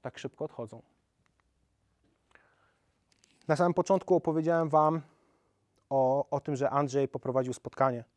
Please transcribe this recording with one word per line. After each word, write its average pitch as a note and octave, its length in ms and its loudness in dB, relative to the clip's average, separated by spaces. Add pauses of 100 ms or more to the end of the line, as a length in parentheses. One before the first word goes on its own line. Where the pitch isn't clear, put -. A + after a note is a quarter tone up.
Tak - 160 -12
szybko - 260 -10
odchodzą. A#2 380 -14 (2750)
Na D#3 80 2
samym F3 180 2
początku F#3 400 2
opowiedziałem D#3+ 540 0
wam D#3 320 4 (920)
o, C3+ 400 0
o C#3+ 100 -2
tym, D3 160 -6
że C3+ 140 -2
Andrzej C#3 380 0
poprowadził B2+ 440 -4
spotkanie. B2+ 520 -2 (120)